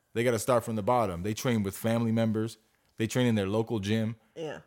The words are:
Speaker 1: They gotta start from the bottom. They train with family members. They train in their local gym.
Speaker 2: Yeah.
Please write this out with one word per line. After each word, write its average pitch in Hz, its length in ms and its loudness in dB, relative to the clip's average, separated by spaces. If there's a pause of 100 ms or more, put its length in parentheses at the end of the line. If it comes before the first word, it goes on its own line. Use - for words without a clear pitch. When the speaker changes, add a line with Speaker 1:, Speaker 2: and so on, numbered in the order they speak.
(140)
Speaker 1:
They 117 120 0
gotta 120 140 2
start 120 260 2
from 113 100 -4
the 104 80 -4
bottom. 101 400 0
They 107 100 -2
train 113 300 0
with 95 140 -4
family 113 340 0
members. 113 460 0 (400)
They 113 100 0
train 127 200 2
in 113 80 4
their 98 120 2
local 110 320 0
gym. 110 380 0 (180)
Speaker 2:
Yeah. 151 320 -8